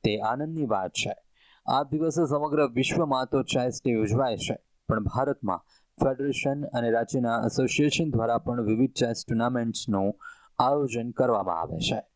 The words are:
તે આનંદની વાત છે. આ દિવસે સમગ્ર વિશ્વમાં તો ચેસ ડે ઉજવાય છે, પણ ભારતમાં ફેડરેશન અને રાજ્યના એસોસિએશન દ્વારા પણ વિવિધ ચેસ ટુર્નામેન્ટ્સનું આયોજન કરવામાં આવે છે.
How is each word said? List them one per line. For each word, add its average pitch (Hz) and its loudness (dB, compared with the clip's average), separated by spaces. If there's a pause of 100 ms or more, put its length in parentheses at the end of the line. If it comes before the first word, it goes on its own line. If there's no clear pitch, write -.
તે 107 2
આનંદની 143 -2
વાત 95 -2
છે. - -6 (520)
આ 139 0
દિવસે 151 0
સમગ્ર 147 2
વિશ્વમાં 131 0
તો 135 0
ચેસ 123 -2
ડે 123 2
ઉજવાય 110 2
છે, - -6 (300)
પણ 110 0
ભારતમાં 117 -2 (400)
ફેડરેશન 139 0
અને 120 -2
રાજ્યના 117 0
એસોસિએશન 143 2
દ્વારા 113 2
પણ 120 -2
વિવિધ 113 2
ચેસ 117 -2
ટુર્નામેન્ટ્સનું 113 0 (440)
આયોજન 123 2
કરવામાં 101 0
આવે 82 -6
છે. - -2 (140)